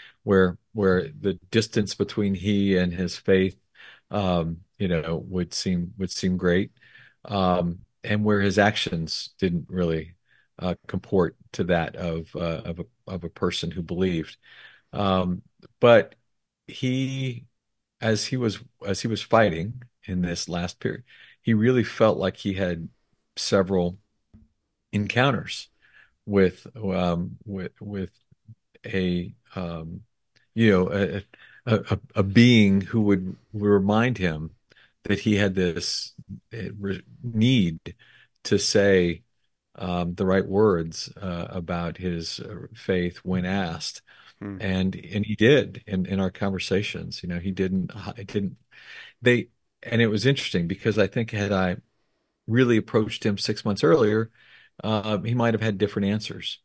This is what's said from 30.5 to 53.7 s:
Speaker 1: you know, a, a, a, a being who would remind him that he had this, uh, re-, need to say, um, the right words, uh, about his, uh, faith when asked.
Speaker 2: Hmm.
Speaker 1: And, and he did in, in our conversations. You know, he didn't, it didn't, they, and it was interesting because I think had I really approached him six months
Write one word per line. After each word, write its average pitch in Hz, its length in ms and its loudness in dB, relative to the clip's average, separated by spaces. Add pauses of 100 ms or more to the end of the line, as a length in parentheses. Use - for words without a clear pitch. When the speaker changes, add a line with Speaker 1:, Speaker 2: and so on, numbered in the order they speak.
Speaker 1:
you 110 160 6
know, 92 200 4
a, 101 320 -2 (420)
a, 113 140 2 (120)
a, 101 80 0 (160)
a 107 80 2
being 101 580 6
who 110 200 -2
would 92 360 0 (160)
remind 104 640 2
him 80 340 -4 (520)
that 98 160 0
he 107 160 2
had 98 200 2
this, 87 560 -2 (420)
uh, 95 240 -10
re-, 98 240 -6 (220)
need 113 720 0 (480)
to - 160 2
say, 95 640 4 (520)
um, 87 400 -4
the 98 100 -2
right 92 200 4
words, 95 640 0 (120)
uh, 87 280 -6
about 85 460 -6
his, 87 460 -6
uh, - 320 -14
faith 90 460 -2
when 90 260 -4
asked. 90 560 -4 (380)
Speaker 2:
Hmm. 101 200 -10
Speaker 1:
And, 92 360 -2
and 101 300 -6
he 107 100 -4
did 107 520 4
in, 92 180 -2
in 95 140 -2
our 95 100 0
conversations. 95 920 -4
You 87 60 -8
know, 87 100 -4
he 95 120 -4
didn't, 92 400 -2 (260)
it 98 100 -14
didn't, 101 300 -4 (640)
they, 120 260 4 (340)
and 117 200 0
it 117 60 6
was 107 200 0
interesting 95 400 0
because 101 320 0
I 95 80 4
think 117 240 -4
had 101 200 -2
I 95 260 2 (680)
really 120 320 4
approached 110 480 -2
him 101 120 2
six - 280 -6
months 104 180 -2